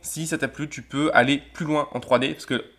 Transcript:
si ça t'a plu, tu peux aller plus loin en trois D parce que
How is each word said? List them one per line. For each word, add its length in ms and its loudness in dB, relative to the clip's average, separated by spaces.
si 260 -8
ça 100 -4
t'a 120 -2
plu, 180 -8
tu 140 -14
peux 320 -2
aller 280 6
plus 120 -8
loin 260 0
en 100 -6
trois 180 2
D 140 0
parce 140 -12
que 180 -2